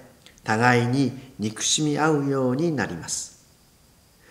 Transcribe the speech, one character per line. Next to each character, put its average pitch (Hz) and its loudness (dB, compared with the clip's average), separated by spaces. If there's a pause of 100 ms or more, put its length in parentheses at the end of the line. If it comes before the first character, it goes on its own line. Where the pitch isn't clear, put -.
(440)
互 120 4
い - 0
に 127 -2
憎 107 -6
し - 0
み 147 0
合 151 2
う 143 0
よ 135 0
う 123 0
に 165 0
な 120 -2
り 87 -6
ま 80 -10
す。 - -10 (880)